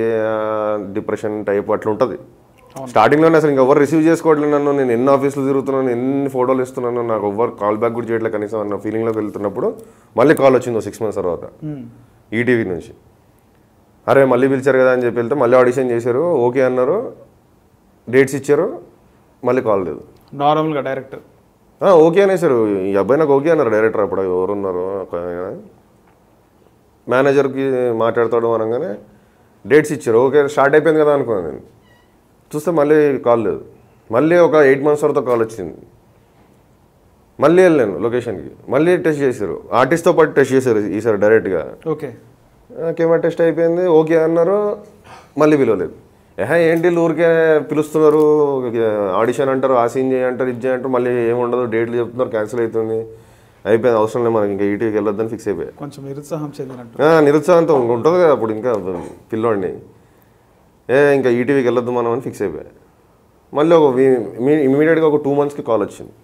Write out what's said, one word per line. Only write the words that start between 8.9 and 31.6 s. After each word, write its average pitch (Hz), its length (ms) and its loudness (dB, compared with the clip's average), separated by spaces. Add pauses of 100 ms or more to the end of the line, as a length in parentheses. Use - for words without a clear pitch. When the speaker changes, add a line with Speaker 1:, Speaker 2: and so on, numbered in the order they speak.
Speaker 1:
వెళ్తున్నప్పుడు 104 580 -6 (420)
మళ్ళీ 143 180 4
కాల్ 135 200 4
వచ్చింది 120 220 -2
ఓ 104 40 -4
సిక్స్ 98 200 -10
మంత్స్ 104 160 -6
తర్వాత 87 280 -6 (180)
Speaker 2:
మ్మ్. 143 220 -12 (480)
Speaker 1:
ఈటీవీ 117 300 0
నుంచి. 90 300 -8 (1120)
"అరే 135 180 6
మళ్ళీ 127 220 2
పిలిచారు 131 300 0
కదా" 127 140 4
అని 127 140 0
చెప్పి 120 120 -2
వెళ్తే 117 180 -2
మళ్ళీ 127 220 4
ఆడిషన్ 127 340 2
చేశారు, 120 280 -2
ఓకే 135 440 0
అన్నారు, 131 500 -2 (960)
డేట్స్ 135 260 4
ఇచ్చారు, 165 440 -2 (640)
మళ్ళీ 127 180 0
కాల్ 98 240 0
లేదు. 73 160 -10 (320)
Speaker 2:
నార్మల్గా 147 480 0
డైరెక్ట్? 131 340 -8 (680)
Speaker 1:
ఆ, 190 100 4
ఓకే 170 300 6
అనేసారు, 160 440 2 (120)
ఈ 98 160 -2
అబ్బాయి 101 240 2
నాకు 143 140 2
ఓకే 139 180 2
అన్నారు 147 180 0
డైరెక్టర్, 110 320 0
అప్పుడు 95 200 -2
ఎవరున్నారు 92 560 -2
ఒక 92 380 -8
ఆయన. 90 460 -10 (1500)
మేనేజర్కి 135 880 0
మాట్లాడతాడు 117 500 0
అనగానే 117 480 -4 (720)
డేట్స్ 147 240 4
ఇచ్చారు, 117 260 0
ఓకే 139 300 2
స్టార్ట్ 143 280 2
అయిపోయింది 156 260 2
కదా 147 120 2
అనుకున్నాను 113 340 -2
నేను. 67 140 -12 (960)